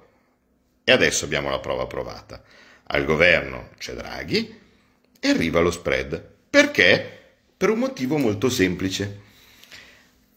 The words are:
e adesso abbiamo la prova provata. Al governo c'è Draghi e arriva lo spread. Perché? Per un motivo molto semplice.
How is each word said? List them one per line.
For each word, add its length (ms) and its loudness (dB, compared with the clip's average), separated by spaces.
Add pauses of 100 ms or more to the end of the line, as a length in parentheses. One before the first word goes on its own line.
(840)
e 80 2
adesso 340 4
abbiamo 260 -4
la 100 -4
prova 260 -6
provata. 560 -12 (460)
Al 160 0
governo 640 2 (100)
c'è 160 -14
Draghi 640 -8 (600)
e 80 -2
arriva 320 2
lo 100 4
spread. 500 -4 (300)
Perché? 680 4 (380)
Per 140 0
un 80 0
motivo 380 -4
molto 320 0
semplice. 720 -2 (1160)